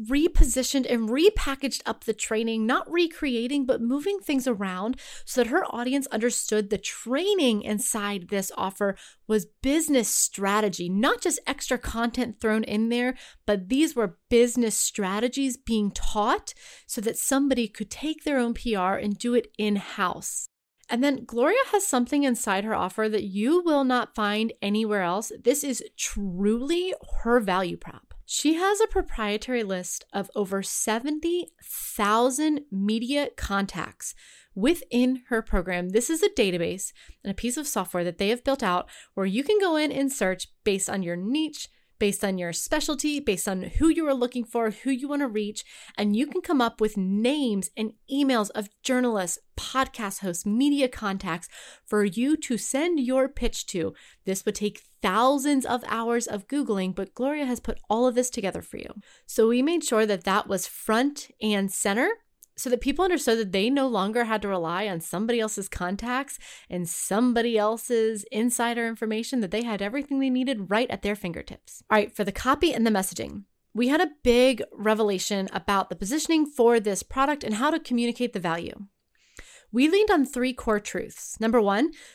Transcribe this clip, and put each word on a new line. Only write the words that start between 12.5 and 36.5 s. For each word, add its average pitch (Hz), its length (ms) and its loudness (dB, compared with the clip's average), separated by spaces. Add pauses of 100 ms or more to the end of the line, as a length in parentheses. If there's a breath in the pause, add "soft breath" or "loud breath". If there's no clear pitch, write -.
in 220 240 0
there, 247 260 0 (300 loud breath)
but 196 240 0
these 302 260 2
were 208 220 -2 (120)
business 233 480 4
strategies 240 800 -2
being 214 360 0
taught - 640 0 (320 loud breath)
so - 140 -8
that 214 180 -4
somebody 269 520 2
could 208 200 -10
take 311 360 -8
their 285 120 0
own 240 160 0
P 226 220 -2
R 190 220 0
and 202 200 -2
do 240 160 -2
it 240 140 2 (100)
in-house. 202 920 -2 (380)
And 240 160 0
then 277 220 0
Gloria 277 320 2 (140)
has 403 160 2
something 262 360 2
inside 220 400 0
her 220 120 -2
offer 185 340 -2
that 214 140 0
you 214 400 2
will 294 200 4
not 254 300 0
find 214 480 0
anywhere 208 400 0
else. 185 300 -2 (120)
This 285 200 4
is 269 200 -2 (140)
truly 226 960 0 (300)
her 240 160 6
value 185 360 0
prop. - 380 -18 (100)
She - 300 0
has 381 260 2
a 427 80 6
proprietary 233 760 -2
list 185 500 -6
of 196 220 -4
over 196 260 0
seventy 302 880 -2 (160)
thousand 262 960 0 (100)
media 226 640 0
contacts - 800 -6 (400 loud breath)
within 254 760 0
her 226 120 0
program. 180 480 -2
This 226 220 0
is 320 100 0
a 403 80 4
database 180 640 0 (320 soft breath)